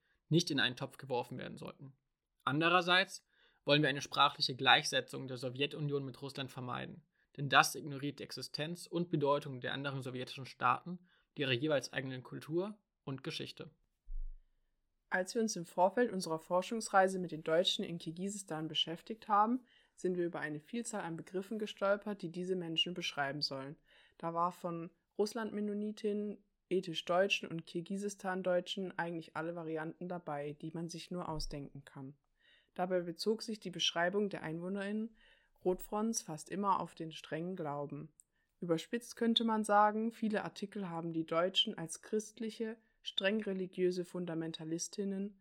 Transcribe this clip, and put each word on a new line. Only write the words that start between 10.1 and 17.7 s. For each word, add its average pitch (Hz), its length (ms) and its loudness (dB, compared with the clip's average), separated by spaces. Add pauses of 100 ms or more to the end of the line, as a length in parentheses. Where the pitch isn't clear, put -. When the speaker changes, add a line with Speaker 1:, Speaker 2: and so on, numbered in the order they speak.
Speaker 1:
Staaten, 127 520 0 (360)
ihrer 139 180 0
jeweils 135 400 2
eigenen 131 300 -4
Kultur 175 520 -4 (280)
und 135 200 -8
Geschichte. - 460 -8 (1400)
Speaker 2:
Als 185 260 -2
wir 226 60 4
uns 220 140 0
im 170 100 -4
Vorfeld 202 460 4
unserer 175 280 -2
Forschungsreise 190 800 4
mit 175 120 -4
den 156 120 -8
Deutschen 170 400 4